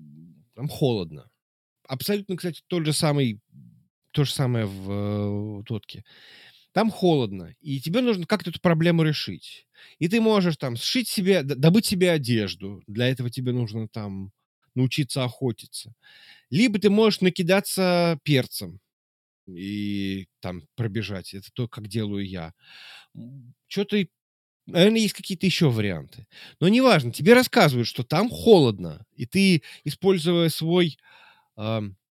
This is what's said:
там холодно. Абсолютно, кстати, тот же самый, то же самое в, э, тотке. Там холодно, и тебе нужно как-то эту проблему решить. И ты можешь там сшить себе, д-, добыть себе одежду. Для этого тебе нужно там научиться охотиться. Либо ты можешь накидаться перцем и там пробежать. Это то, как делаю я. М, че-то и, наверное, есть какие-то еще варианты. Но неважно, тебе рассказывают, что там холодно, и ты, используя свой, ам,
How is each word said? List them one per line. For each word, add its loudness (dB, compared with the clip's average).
там -8
холодно. -4
Абсолютно, -6
кстати, -10
тот -4
же 0
самый, -2
то 0
же -6
самое -2
в, -6
э, -16
тотке. -12
Там 0
холодно, -2
и -8
тебе -2
нужно -2
как-то -2
эту -14
проблему 4
решить. -6
И 0
ты 2
можешь 4
там -6
сшить -4
себе, 2
д-, -4
добыть 4
себе 2
одежду. -2
Для 0
этого -4
тебе -4
нужно -4
там -10
научиться -2
охотиться. -8
Либо 2
ты 4
можешь 4
накидаться 0
перцем -2
и -6
там -10
пробежать. -6
Это -16
то, -6
как -16
делаю -6
я. -10
М, -18
че-то -2
и, 0
наверное, 4
есть -2
какие-то -6
еще 4
варианты. -4
Но 4
неважно, 4
тебе 6
рассказывают, 4
что -8
там 0
холодно, 4
и -10
ты, 4
используя 0
свой, 0
ам, -6